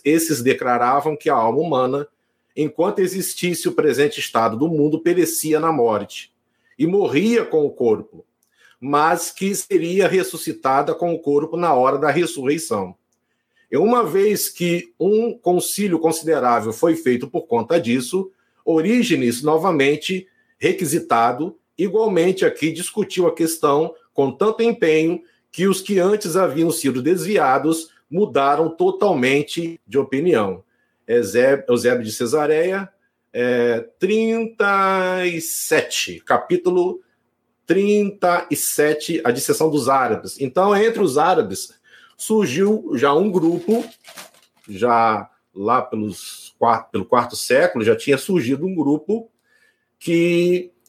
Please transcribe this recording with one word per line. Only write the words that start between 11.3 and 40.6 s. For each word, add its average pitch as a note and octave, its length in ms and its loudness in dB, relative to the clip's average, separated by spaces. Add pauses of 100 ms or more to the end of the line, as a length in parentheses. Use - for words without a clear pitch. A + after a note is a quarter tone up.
na D#3+ 160 0
hora C3 240 2
da C#3+ 140 0
ressurreição. C#3 840 -4 (760)
E B2 60 0
uma A3+ 260 2
vez G3 440 0
que F3 520 -4
um G#3+ 380 0
concílio F3+ 600 0
considerável C3+ 720 0
foi D#3+ 240 2
feito B2+ 320 -2
por - 200 -6
conta A#2 340 0
disso, C3+ 500 -2 (320)
Orígenes D#3+ 800 0
novamente D#3 840 0 (320)
requisitado, C#3+ 960 0 (180)
igualmente F#3 720 0
aqui D#3 260 0
discutiu F3+ 540 -2
a E3 80 2
questão D#3+ 600 0 (180)
com C#3 180 0
tanto A3 300 0
empenho E3+ 600 0 (280)
que F3+ 160 0
os F#3+ 140 0
que G3+ 180 -2
antes F#3+ 360 0
haviam E3 360 2
sido C3 300 -2
desviados D#3+ 880 0 (200)
mudaram D3 600 0
totalmente E3 1160 0
de G#2 120 -4
opinião." C3 640 0 (440)
Ezé-, A#2+ 600 2
Eusébio A#2+ 360 2
de G#2+ 80 -8
Cesareia, D#3 800 0 (440)
é, A#2+ 460 0 (200)
trinta G3 1300 0
e E3+ 160 -4
sete, - 800 -4
capítulo F3+ 800 0 (640)
trinta G3 840 0
e C#3+ 60 -2
sete, D3+ 680 0
a B2 60 0
disseção D3 400 0
dos C#3+ 180 0
árabes. A#2+ 520 0
Então, F3+ 360 2